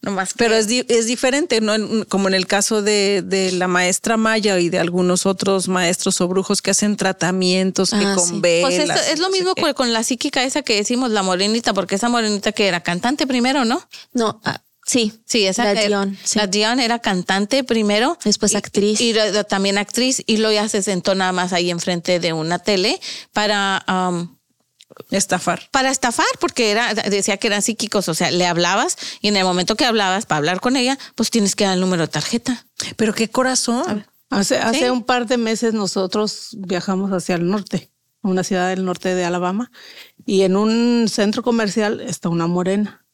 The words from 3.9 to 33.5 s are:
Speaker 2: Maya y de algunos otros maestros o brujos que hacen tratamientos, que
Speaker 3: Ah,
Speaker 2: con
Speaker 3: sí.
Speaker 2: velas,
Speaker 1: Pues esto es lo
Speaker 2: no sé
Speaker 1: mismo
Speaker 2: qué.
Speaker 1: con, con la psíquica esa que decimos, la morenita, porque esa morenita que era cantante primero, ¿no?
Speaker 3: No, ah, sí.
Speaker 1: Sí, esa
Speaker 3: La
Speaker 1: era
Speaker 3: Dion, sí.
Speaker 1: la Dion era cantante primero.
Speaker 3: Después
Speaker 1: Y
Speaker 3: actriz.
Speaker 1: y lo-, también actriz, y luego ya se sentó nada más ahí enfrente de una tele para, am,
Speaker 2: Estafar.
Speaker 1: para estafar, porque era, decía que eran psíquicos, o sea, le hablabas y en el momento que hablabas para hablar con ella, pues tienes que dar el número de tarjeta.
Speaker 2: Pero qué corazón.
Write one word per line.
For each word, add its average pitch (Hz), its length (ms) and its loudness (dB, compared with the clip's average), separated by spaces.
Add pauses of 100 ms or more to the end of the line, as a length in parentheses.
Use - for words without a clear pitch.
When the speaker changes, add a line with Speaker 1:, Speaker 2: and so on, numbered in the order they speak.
Speaker 2:
Maya 220 420 2
y 175 100 2
de 175 120 0
algunos 180 460 0
otros 190 420 0
maestros 180 520 0
o 180 60 2
brujos 185 340 0
que 190 120 -2
hacen 208 240 2
tratamientos, 185 960 0
que 202 140 2
Speaker 3:
Ah, 196 120 0
Speaker 2:
con 175 120 2
Speaker 3:
sí. 170 120 -4
Speaker 2:
velas, 175 340 2
Speaker 1:
Pues - 160 2
esto - 100 0 (120)
es 311 80 -2
lo 370 80 0
Speaker 2:
no 381 40 0
sé 381 60 0
Speaker 1:
mismo 370 160 0
Speaker 2:
qué. - 80 -4
Speaker 1:
con, 311 120 0
con 240 180 0
la 226 100 0
psíquica 262 400 -2
esa 269 200 -2
que 233 120 0
decimos, 240 380 0
la 208 100 0
morenita, 202 500 0
porque 190 220 -2
esa 214 140 0
morenita 220 420 0
que 208 160 0
era 175 160 0
cantante 240 460 -2
primero, 254 360 2
¿no? 254 160 0 (320)
Speaker 3:
No, 220 320 0
ah, - 160 -6 (240)
sí. 220 280 0 (120)
Speaker 1:
Sí, 214 220 2
esa 190 160 0
Speaker 3:
La 214 80 4
Speaker 1:
era 208 160 2
Speaker 3:
Dion, 196 380 0
sí. - 160 -2
Speaker 1:
la 208 80 0
Dion 214 320 0
era 233 180 0
cantante 202 640 0
primero. 226 640 2
Speaker 3:
Después 208 300 2
Speaker 1:
Y - 20 0
Speaker 3:
actriz. 208 440 0
Speaker 1:
y 240 120 2
lo-, 208 320 2
también 196 340 0
actriz, 247 480 -2
y 220 120 2
luego 220 160 2
ya 208 140 0
se 214 140 -2
sentó 190 320 0
nada 185 160 0
más 180 220 0
ahí 175 180 0
enfrente 175 480 0
de 170 140 0
una 160 260 -2
tele 202 420 0 (320)
para, 202 540 0
am, 180 500 -2 (720)
Speaker 2:
Estafar. 185 600 -2
Speaker 1:
para 269 200 2
estafar, 269 360 0 (120)
porque 240 320 0
era, 220 220 0
decía 202 460 -2
que - 80 -4
eran 208 160 0
psíquicos, 208 460 -2
o 165 60 -2
sea, 160 160 0
le 180 160 2
hablabas 180 500 0 (260)
y 208 60 0
en 208 80 2
el 190 80 2
momento 180 300 0
que 240 120 0
hablabas 202 400 0
para 156 120 0
hablar 175 220 0
con 247 160 0
ella, 262 220 0 (160)
pues - 160 -2
tienes 202 260 2
que 208 80 2
dar 190 100 2
el 180 60 0
número 185 220 0
de 151 60 -2
tarjeta. 233 580 -4 (300)
Speaker 2:
Pero 220 180 0
qué 226 160 -2
corazón. 254 580 0